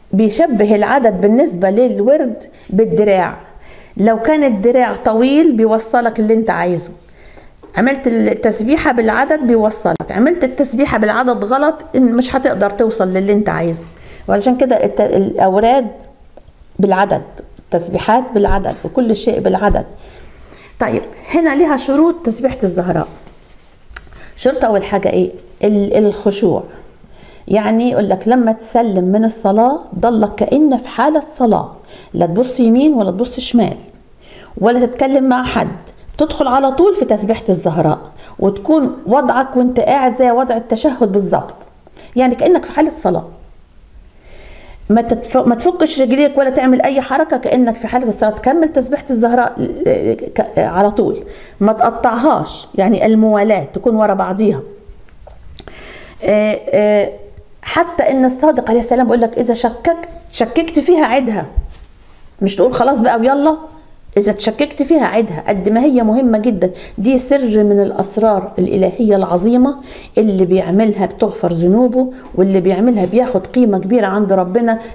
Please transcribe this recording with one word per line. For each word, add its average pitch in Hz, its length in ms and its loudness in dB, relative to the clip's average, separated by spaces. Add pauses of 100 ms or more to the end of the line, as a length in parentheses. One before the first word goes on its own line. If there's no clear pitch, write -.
(120)
بيشبه 214 600 2
العدد 214 460 2
بالنسبة 202 500 2
للورد 233 760 0 (260)
بالدراع. 190 640 2 (600)
لو 220 260 2
كان 311 220 2
الدراع 233 520 2
طويل 262 560 2
بيوصلك 226 680 0
اللي 214 140 2
انت 220 160 0
عايزه، 170 380 -4 (880)
عملت 262 300 0
التسبيحة 226 840 0
بالعدد 240 540 0
بيوصلك، 214 680 0
عملت 269 320 2
التسبيحة 262 540 -2
بالعدد 233 460 0
غلط، 277 300 0 (220)
إن 247 160 4
مش 254 240 0
هتقدر 208 340 0
توصل 220 380 0
للي 190 240 0
انت 208 160 2
عايزه. 165 360 -4 (440)
وعشان 202 280 0
كده 254 280 2
الت-، 202 160 -2
الأوراد 208 920 2 (880)
بالعدد، 190 440 0 (360)
التسبيحات 180 640 -2 (100)
بالعدد، 196 400 0 (100)
وكل 226 320 0
شيء - 240 -2
بالعدد. 190 440 0 (960)
طيب، 226 220 -2 (320)
هنا 320 200 0
ليها 294 220 2
شروط 302 380 0 (100)
تسبيحة 247 380 -4
الزهراء. 175 440 -2 (1300)
شرط 254 280 -2
أول 202 200 0
حاجة 190 240 -2
إيه؟ 180 220 0 (340)
ال-، 208 420 2
الخشوع. 202 560 0 (840)
يعني 220 420 0
يقول 214 180 0
لك 185 200 -2
لما 247 240 2
تسلم 220 520 -2
من 202 200 2
الصلاة 220 560 0 (180)
ضلك 220 360 0
كأن 277 420 2
في - 120 -12
حالة 294 380 0
صلاة، - 500 -2 (380)
لا 170 120 2
تبص 247 340 -2
يمين 254 340 4
ولا 202 160 0
تبص 233 300 -6
شمال - 360 0 (840)
ولا 247 280 2
تتكلم 262 420 0
مع 254 160 0
حد، 185 240 -4 (500)
تدخل 302 280 0
على 269 260 2
طول 359 220 2
في 320 100 -2
تسبيحة 214 440 -2
الزهراء 160 500 0 (400)
وتكون 247 580 0 (100)
وضعك 254 500 0
وانت 247 240 2
قاعد 254 340 2
زي 254 160 2
وضع 247 260 0
التشهد 226 560 -2
بالظبط، 185 420 -2 (640)
يعني 247 180 2
كأنك 277 300 2
في - 80 -14
حالة 302 240 0
صلاة. 170 280 -2 (1700)
ما 220 120 4
تتف-، 240 440 -2
ما 240 80 4
تفكش 311 460 0
رجليك 269 380 2
ولا 269 120 2
تعمل 262 320 2
أي 269 180 0
حركة، 277 360 -2
كأنك 247 380 0
في 233 120 -8
حالة 247 220 -2
الصلاة. 214 220 0
تكمل 294 380 0
تسبيحة 277 420 -2
الزهراء 240 420 0 (800)
ك-، - 240 -2
على 185 320 0
طول، 208 340 -2 (360)
ما 208 120 2
تقطعهاش، 233 1000 -2
يعني 196 320 2
الموالاة 214 580 2 (100)
تكون 220 220 0
ورا 214 180 2
بعضيها. 190 460 -2 (1600)
آه، 214 460 0
آه، 208 440 2 (500)
حتى 339 480 -2
إن 262 140 2
الصادق 254 460 0
عليه 233 100 2
السلام 247 260 0
بيقول 233 140 2
لك: 226 180 0
"إذا 240 160 0
شككت، 330 540 -2 (240)
شككت - 460 -2
فيها 311 280 4
عيدها"، 226 400 -2 (960)
مش 196 140 -2
تقول: 247 180 2
"خلاص 247 260 2
بقى 233 180 2
ويلا"، 285 380 2 (600)
إذا 202 160 2
تشككت 285 500 -4
فيها 269 240 2
عيدها، 202 420 -2
قد 190 200 -2
ما 226 120 2
هي 254 220 4
مهمة 226 360 2
جدًا. 202 320 0 (280)
دي 247 200 2
سر 247 460 2
من 202 160 4
الأسرار 196 800 -2
الإلهية 185 580 2
العظيمة، 220 600 2 (420)
اللي 196 260 2
بيعملها 190 640 2
بتغفر - 460 -4
ذنوبه، 240 600 2 (220)
واللي 190 260 2
بيعملها 190 440 2
بياخد 233 420 0
قيمة 220 320 2
كبيرة 202 280 0
عند 196 260 0
ربنا 208 460 0 (160)